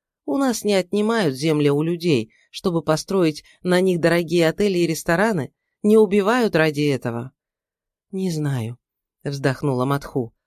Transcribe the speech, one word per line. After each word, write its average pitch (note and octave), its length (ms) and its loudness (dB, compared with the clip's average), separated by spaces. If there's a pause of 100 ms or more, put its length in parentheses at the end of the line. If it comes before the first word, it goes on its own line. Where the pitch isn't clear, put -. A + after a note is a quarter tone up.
(260)
У C#4 120 -2
нас C4+ 260 -2
не G#3 100 0
отнимают G3+ 640 0
земли D3 340 0
у C#3+ 120 2
людей, D#3+ 520 0 (180)
чтобы E3 320 -4
построить D#3+ 600 -2 (200)
на F3+ 180 2
них F#3 180 0
дорогие E3 480 2
отели F#3 320 0
и E3+ 80 2
рестораны, E3+ 640 -2 (300)
не G#3+ 140 6
убивают G#3 580 2
ради D#3 260 0
этого». B2+ 500 -2 (800)
«Не F#3+ 200 -4
знаю», C3+ 460 -4 (460)
вздохнула C#3 640 -2
Матху. C#3 480 -4 (140)